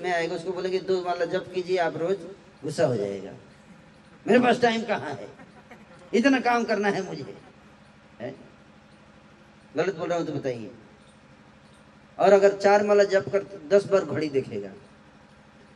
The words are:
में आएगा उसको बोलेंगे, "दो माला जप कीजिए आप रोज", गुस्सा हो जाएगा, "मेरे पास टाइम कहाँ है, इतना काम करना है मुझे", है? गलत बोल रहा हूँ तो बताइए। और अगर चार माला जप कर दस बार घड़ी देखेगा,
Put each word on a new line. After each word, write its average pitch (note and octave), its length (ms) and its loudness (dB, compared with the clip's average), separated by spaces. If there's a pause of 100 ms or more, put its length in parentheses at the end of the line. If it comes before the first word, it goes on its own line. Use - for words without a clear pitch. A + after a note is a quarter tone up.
में F3+ 120 -2
आएगा E3+ 220 -2
उसको F3+ 180 -6
बोलेंगे, F#3 260 -4
"दो F3+ 240 -2
माला F3 220 -2
जप F#3 300 -4
कीजिए F#3 220 -2
आप D#3+ 200 0
रोज", F3+ 200 -2 (460)
गुस्सा D#3 220 -2
हो B2 100 2
जाएगा, G2 380 -6 (920)
"मेरे A#3+ 140 6
पास A#3+ 220 2
टाइम A3+ 220 2
कहाँ D#3 300 -6
है, - 160 -14 (840)
इतना C4 260 4
काम A#3+ 240 2
करना G#3 260 0
है F#3+ 160 -2
मुझे", C#3+ 300 -12 (840)
है? B2 160 -10 (1400)
गलत F3 200 -2
बोल E3 140 -6
रहा E3+ 80 0
हूँ D#3+ 100 -2
तो D3+ 60 -6
बताइए। B2+ 380 -6 (1500)
और G3 140 6
अगर G3 240 6
चार G#3 260 6
माला G3+ 200 6
जप F#3+ 260 0
कर F#3+ 140 0 (240)
दस G3+ 180 4
बार F#3 200 2
घड़ी D#3 240 -4
देखेगा, G#2+ 420 -4 (1040)